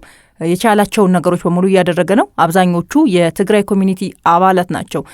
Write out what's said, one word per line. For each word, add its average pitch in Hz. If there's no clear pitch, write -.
የቻላቸውን 196
ነገሮች 180
በሙሉ 180
እያደረገ 180
ነው። 302
አብዛኞቹ 175
የትግራይ 185
ኮሚኒቲ 190
አባላት 180
ናቸው 139